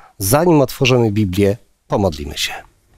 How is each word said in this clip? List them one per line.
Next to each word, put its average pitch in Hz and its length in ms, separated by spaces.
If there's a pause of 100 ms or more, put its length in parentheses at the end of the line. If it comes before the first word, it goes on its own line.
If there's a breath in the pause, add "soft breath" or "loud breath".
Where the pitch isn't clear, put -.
(180 loud breath)
zanim 147 420
otworzymy 123 520
Biblię, 101 440 (320)
pomodlimy 95 500
się. - 140 (460)